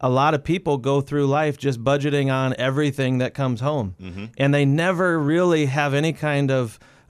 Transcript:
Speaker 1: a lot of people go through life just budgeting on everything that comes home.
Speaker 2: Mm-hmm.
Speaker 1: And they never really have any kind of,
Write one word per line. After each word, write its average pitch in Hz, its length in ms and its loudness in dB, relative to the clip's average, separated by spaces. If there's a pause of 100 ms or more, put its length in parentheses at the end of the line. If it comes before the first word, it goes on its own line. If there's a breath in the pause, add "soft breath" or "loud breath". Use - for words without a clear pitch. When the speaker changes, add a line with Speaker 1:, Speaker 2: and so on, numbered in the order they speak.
Speaker 1:
a 127 100 0
lot 139 240 4
of 143 80 -2
people 156 360 -2
go 139 220 0
through 143 280 -2
life 147 280 0
just 123 280 -4
budgeting 139 480 0
on 131 260 0
everything 131 600 0
that 123 160 -2
comes 127 260 -2
home. 127 400 -2
Speaker 2:
Mm-hmm. 92 240 -12 (140)
Speaker 1:
And 139 140 2
they 143 120 2
never 165 560 2
really 160 460 2
have 139 280 0
any 151 180 0
kind 143 380 -2
of, 127 300 -2 (300 loud breath)